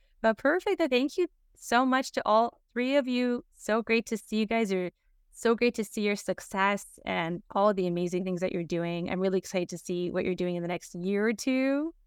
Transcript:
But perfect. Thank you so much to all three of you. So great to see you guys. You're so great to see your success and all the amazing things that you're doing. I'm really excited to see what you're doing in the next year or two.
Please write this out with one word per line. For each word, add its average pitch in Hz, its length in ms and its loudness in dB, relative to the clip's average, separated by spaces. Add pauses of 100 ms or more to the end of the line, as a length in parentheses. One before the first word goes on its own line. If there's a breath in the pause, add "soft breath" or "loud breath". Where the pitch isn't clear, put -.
(220)
But 220 160 4
perfect. 339 500 0
Thank 254 300 2
you 359 80 2 (280)
so 240 300 2
much 262 280 0
to - 120 -2
all 226 360 2 (120)
three 254 240 0
of 269 100 4
you. 247 380 0 (120)
So 220 260 0
great 226 240 0
to 226 100 -4
see 214 220 -4
you 220 80 2
guys. 226 260 0
You're 180 200 -2 (400)
so 233 220 2
great 240 200 2
to 220 100 -2
see - 180 -6
your 208 140 0
success - 880 -2
and 175 460 -4
all 208 240 4
the 185 120 0
amazing 175 380 0
things 185 160 -4
that 185 120 0
you're 175 100 -2
doing. 170 480 -4
I'm 180 100 -2
really 190 180 2
excited 180 320 -4
to 175 80 -10
see 175 320 -4
what 180 140 -2
you're 180 100 0
doing 180 200 -2
in 175 80 -4
the 170 60 -4
next - 260 -8
year 202 320 0
or 233 80 0
two. 269 580 0 (140)